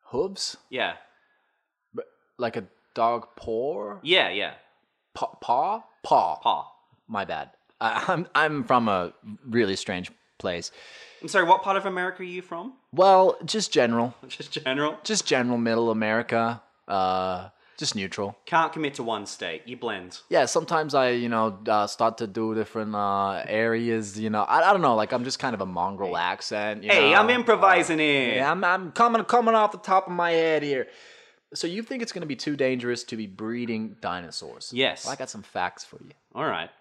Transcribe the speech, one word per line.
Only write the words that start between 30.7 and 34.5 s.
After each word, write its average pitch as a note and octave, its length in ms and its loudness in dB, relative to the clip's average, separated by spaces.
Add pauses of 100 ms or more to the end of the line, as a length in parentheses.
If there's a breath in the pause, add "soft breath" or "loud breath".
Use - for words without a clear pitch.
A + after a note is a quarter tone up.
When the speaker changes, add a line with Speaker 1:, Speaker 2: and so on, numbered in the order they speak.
Speaker 1:
So - 120 -6
you F#3+ 160 -6
think B3 200 -8
it's A3+ 100 -8
gonna F3 140 -8
be D3 100 -6
too D3 180 -4
dangerous B2 500 -2
to A#2+ 120 -10
be A2 100 -8
breeding A2 760 -6
dinosaurs? E2+ 720 -10